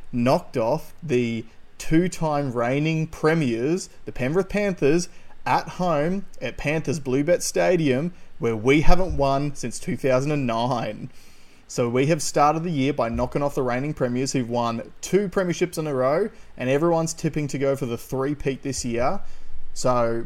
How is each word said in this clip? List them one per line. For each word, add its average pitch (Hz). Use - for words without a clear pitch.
knocked 131
off 123
the 120
two-time 156
reigning 147
premiers, 156
the 107
Penrith 160
Panthers, 180
at 135
home 175
at 117
Panthers 151
Bluebet 143
Stadium, 170
where 117
we 131
haven't 156
won 139
since -
two -
thousand 135
and 143
nine. 113
So 120
we 127
have 160
started 156
the 180
year 139
by 120
knocking 123
off 143
the 143
reigning 131
premiers, 127
who've 120
won 117
two 196
premierships 175
in 156
a 147
row, 147
and 127
everyone's 165
tipping 151
to 143
go 139
for 135
the 117
three-peat 135
this 135
year. 123
So 117